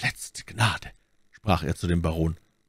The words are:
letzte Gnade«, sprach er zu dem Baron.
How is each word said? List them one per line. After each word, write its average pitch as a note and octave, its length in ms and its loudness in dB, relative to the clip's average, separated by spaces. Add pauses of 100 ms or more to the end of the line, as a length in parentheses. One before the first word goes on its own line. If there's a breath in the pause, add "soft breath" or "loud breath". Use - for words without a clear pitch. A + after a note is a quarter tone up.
letzte - 420 -6
Gnade«, - 480 0 (400)
sprach E2+ 320 0
er D2+ 120 0
zu - 120 -4
dem E2+ 140 4
Baron. E2 360 0 (320)